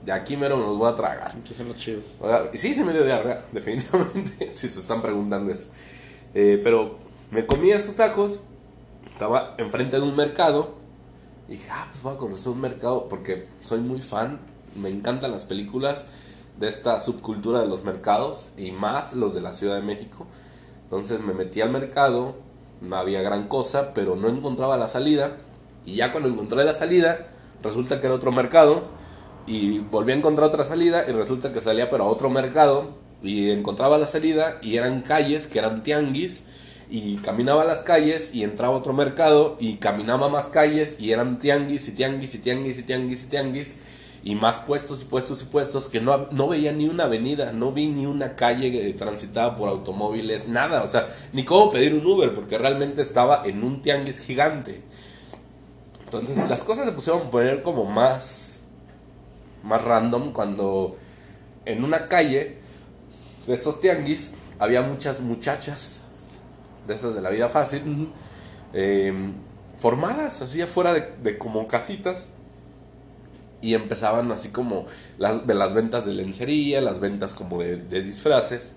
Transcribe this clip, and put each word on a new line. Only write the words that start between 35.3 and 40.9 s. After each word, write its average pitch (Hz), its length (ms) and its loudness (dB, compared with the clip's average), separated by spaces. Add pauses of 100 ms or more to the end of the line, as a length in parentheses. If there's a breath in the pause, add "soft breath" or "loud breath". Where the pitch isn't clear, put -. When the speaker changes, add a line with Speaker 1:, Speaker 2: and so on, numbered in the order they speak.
Speaker 1:
que - 120 -2
eran 110 240 -2
tianguis 147 600 -2 (480 loud breath)
y 104 260 -4
caminaba 123 480 2
las 160 180 0
calles 156 520 4
y 110 100 0
entraba 120 300 0
a 131 40 0
otro 135 140 -4
mercado 147 640 4
y 110 180 -2
caminaba 110 520 0
más 143 180 0
calles 151 540 2